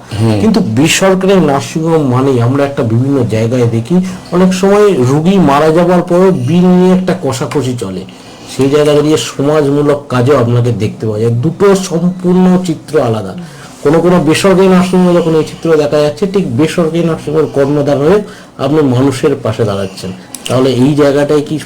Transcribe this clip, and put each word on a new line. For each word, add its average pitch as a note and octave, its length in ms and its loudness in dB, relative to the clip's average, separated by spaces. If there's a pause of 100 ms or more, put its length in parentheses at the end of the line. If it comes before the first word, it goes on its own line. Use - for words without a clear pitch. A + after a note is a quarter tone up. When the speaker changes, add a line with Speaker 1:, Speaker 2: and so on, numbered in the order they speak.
(220)
Speaker 1:
হুম। A2 200 2
Speaker 2:
কিন্তু G#3+ 180 2
বেসরকারি F#3 760 0
নার্সিংহোম D#3+ 680 0 (120)
মানেই C3 280 0
আমরা C3+ 240 0
একটা C#3 180 -4
বিভিন্ন B2 460 0
জায়গায় A2+ 380 0
দেখি A2+ 280 -2 (360)
অনেক F#3 220 2
সময় G3+ 400 2
রুগী D3+ 440 2
মারা D3+ 320 2
যাবার E3+ 320 2
পরও F3+ 300 2
বিল D#3+ 340 0
নিয়ে F#3 320 4
একটা F#3 160 -2 (100)
কষাকষি B2+ 560 -4
চলে, - 260 -8 (520)
সেই C3+ 120 2
জায়গা D3 240 2
দাঁড়িয়ে D3 240 2
সমাজমূলক D3 840 0 (100)
কাজেও B2+ 280 2
আপনাকে A#2+ 340 0
দেখতে G#2+ 340 -4
পাওয়া G#2+ 140 -4
যায়। A#2 120 0
দুটো D#3 440 2
সম্পূর্ণ F3+ 880 0
চিত্র D3+ 360 -2
আলাদা। A2 320 -4 (500)
কোনো D#3 160 2
কোনো F3 200 2
বেসরকারি F3+ 480 2
নার্সিংহোমে F#3 520 2
যখন D#3+ 160 0
এই D#3 80 2
চিত্র D#3+ 340 -2
দেখা D3 220 0
যাচ্ছে, D3 340 -2
ঠিক D3+ 240 -2
বেসরকারি D#3+ 460 -2
নার্সিংহোমের D#3 500 -2
কর্ণধার C#3 440 0
হয়ে F3 260 2 (340)
আপনি C#3+ 240 0
মানুষের C#3 640 0
পাশে A2+ 200 -2
দাঁড়াচ্ছেন, G2 480 -6 (360)
তাহলে C3 220 0
এই B2+ 260 2
জায়গাটায় C#3+ 460 2
কি D3 240 -6